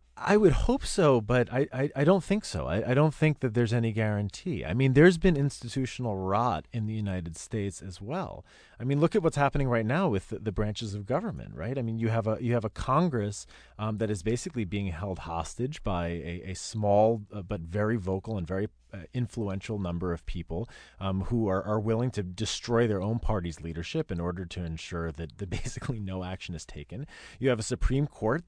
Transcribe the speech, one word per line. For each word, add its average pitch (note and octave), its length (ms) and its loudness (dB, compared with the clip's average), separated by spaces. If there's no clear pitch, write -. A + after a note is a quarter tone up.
I - 200 4
would G3+ 140 8
hope - 340 4
so, C#3 360 6
but A#2+ 300 2
I, C3+ 220 0
I, C3+ 220 -2
I C#3 80 0
don't F3+ 200 6
think G#3 220 0
so. C2+ 220 -4
I, G2 240 0
I - 20 2
don't D3 200 4
think D#3 260 2
that A#2+ 140 0
there's A#2 200 2
any A#2 180 2
guarantee. G#2 720 -2
I D#2+ 100 -2
mean, C3 200 4
there's E3+ 240 10
been E3 200 4
institutional B2+ 800 -2
rot F#2+ 580 0
in A2 120 -2
the A2 80 -4
United F#2 440 -4
States G2+ 440 -6
as F2+ 200 -12
well. C#3+ 440 -8
I - 40 -8
mean, C#3 160 2
look D#3+ 160 4
at G3+ 80 4
what's D#3+ 140 2
happening C#3+ 300 4
right A#2 180 2
now D#3+ 240 2
with G2 200 0
the, A2 100 -8
the G#2+ 120 -2
branches G#2 420 -2
of G#2 120 -6
government, G2+ 500 -4
right? A#2+ 220 -4
I C3+ 40 0
mean, A2+ 160 -2
you A2+ 120 0
have A2 180 0
a, A2 140 2
you A#2+ 120 0
have A2+ 120 2
a G#2+ 40 -4
Congress, C3 800 0
um, G#2+ 200 -4
that G#2+ 120 0
is G2 100 -2
basically A2+ 440 -2
being G2+ 220 -2
held F2+ 320 -6
hostage E2+ 600 -6
by F2 260 -2
a, E2+ 400 -6
a F#2+ 80 -8
small, G#2+ 640 4
uh, G#2 80 -8
but F#2+ 200 -6
very G#2 340 0
vocal G2 420 -2
and F2 80 -4
very, F#2+ 220 -2
uh, G#2 40 -12
influential G#2+ 640 -4
number F2 320 -2
of E2 140 -6
people, F2 420 -6
um, F#2+ 220 -2
who A2+ 260 0
are, F#2+ 160 2
are G#2+ 160 0
willing A2+ 320 0
to G#2 100 -4
destroy A2 640 0
their G2+ 140 0
own G#2+ 180 -2
party's F2 420 -2
leadership E2 500 -4
in F2 80 -4
order F2 260 -4
to F2 180 -8
ensure E2 500 -6
that E2 240 -10
the, G2 100 -6
<laughs> - 0 -
basically - 520 -6
no F#2 240 -6
action F2+ 320 -8
is D2+ 100 -12
taken. F2+ 420 -12
You B2+ 100 0
have A#2+ 100 0
a A2 40 -6
Supreme C3+ 440 0
Court C3 400 -2